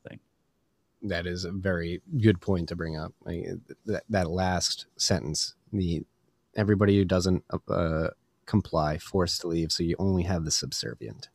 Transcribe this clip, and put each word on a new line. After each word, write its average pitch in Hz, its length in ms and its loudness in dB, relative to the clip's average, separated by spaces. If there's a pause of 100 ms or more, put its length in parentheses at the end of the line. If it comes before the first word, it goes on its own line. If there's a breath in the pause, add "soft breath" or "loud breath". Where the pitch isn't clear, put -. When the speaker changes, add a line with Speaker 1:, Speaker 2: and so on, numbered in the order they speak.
Speaker 1:
thing. - 100 -16 (840)
Speaker 2:
That 87 240 -2
is 90 180 -4
a 85 60 -6
very 90 500 -2 (180)
good 107 220 6
point 87 280 -2
to 90 60 -6
bring 82 220 -6
up. 78 160 -8 (100)
Like, 85 220 -6 (400)
that, 104 240 -4
that 95 220 0
last 92 560 -2 (100)
sentence, - 560 -2 (180)
the, 87 320 0 (520)
everybody 101 420 6
who 98 80 6
doesn't, 92 380 2 (240)
uh, 80 400 0 (400)
comply, 78 500 0
forced - 440 0
to 90 60 -6
leave, 82 240 0
so - 120 -2
you 85 160 0
only 92 240 2
have 92 200 0
the 156 60 -4
subservient. - 840 -6